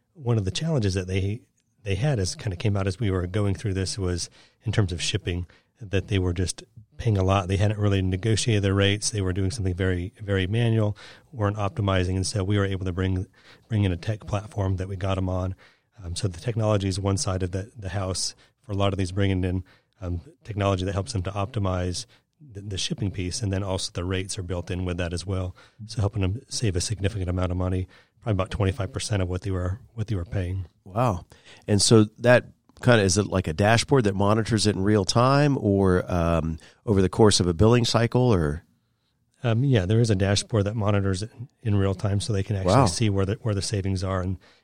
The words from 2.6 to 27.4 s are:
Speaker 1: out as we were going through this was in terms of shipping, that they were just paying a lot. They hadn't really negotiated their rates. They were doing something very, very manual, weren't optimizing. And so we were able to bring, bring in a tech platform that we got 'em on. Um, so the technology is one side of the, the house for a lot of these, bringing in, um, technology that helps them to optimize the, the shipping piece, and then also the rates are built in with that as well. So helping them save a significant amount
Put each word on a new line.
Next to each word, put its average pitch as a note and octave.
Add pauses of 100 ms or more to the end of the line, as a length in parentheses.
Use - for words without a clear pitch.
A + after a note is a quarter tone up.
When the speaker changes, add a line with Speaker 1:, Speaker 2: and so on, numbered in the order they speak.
Speaker 1:
out G2
as F#2+
we G#2
were F2+
going G2+
through F#2+
this F#2
was F2+ (360)
in A2
terms G2
of D#2+
shipping, F2+ (340)
that G2
they G2+
were F2+
just F2 (340)
paying A2
a F#2+
lot. F#2+
They F#2+
hadn't G#2
really G2
negotiated G2
their G2
rates. G2+
They G#2
were F#2
doing F#2+
something F#2
very, F#2
very G2
manual, A2 (360)
weren't G#2
optimizing. F#2+
And F#2
so G2+
we G2+
were G2
able F#2+
to F#2
bring, F#2 (420)
bring G#2
in F#2
a E2+
tech G#2
platform G2
that F#2
we G2
got F#2+
'em F#2+
on. F#2 (500)
Um, F2
so -
the E2+
technology G#2+
is F#2
one G2
side F#2
of F2+
the, F#2+
the F#2+
house F#2+ (280)
for G#2
a -
lot G2
of F#2+
these, F#2
bringing F#2+
in, F2+ (380)
um, F2 (220)
technology G2
that G2
helps F#2+
them F#2
to F#2+
optimize F#2 (340)
the, A#2+
the G2
shipping -
piece, F2+
and G2
then G2
also F#2+
the F2
rates F#2
are F#2+
built F2
in F2+
with F2+
that F2
as E2+
well. F#2 (320)
So A2
helping G2+
them F#2+
save G2
a F#2
significant F#2+
amount F2+